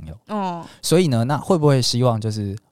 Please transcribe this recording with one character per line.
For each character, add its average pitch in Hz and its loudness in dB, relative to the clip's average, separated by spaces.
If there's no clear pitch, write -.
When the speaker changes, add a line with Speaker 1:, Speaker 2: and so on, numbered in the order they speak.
Speaker 1:
友， 78 -14
Speaker 2:
嗯。 185 -6
Speaker 1:
所 160 2
以 185 4
呢， 117 2
那 139 -2
会 - 0
不 151 0
会 139 4
希 120 0
望 113 2
就 110 -4
是， 101 -6